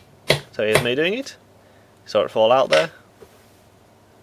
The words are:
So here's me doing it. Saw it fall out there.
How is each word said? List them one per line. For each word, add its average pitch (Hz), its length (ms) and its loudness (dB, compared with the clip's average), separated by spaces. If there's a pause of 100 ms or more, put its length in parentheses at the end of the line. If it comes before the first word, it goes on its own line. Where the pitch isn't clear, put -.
(520)
So 113 140 -4
here's 110 160 0
me 120 120 -2
doing 165 200 -2
it. 262 220 -12 (680)
Saw - 160 0
it 69 80 -4
fall 110 200 2
out 131 200 2
there. 156 200 2 (1300)